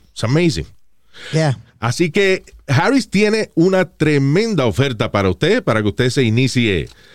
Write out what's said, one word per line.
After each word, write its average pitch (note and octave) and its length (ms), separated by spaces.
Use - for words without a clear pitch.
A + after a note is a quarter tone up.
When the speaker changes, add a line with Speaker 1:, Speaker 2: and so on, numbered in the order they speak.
Speaker 1:
It's - 120
amazing. A#2+ 420
Speaker 2:
Yeah. D#3 260
Speaker 1:
Así D3+ 320
que F#3+ 320
Harris G3+ 420
tiene G#3 460
una F#3 340
tremenda D3+ 760
oferta A#2+ 460
para G2 180
usted, F#3 340
para A2 180
que G#2 80
usted B2 200
se C3+ 140
inicie A2+ 680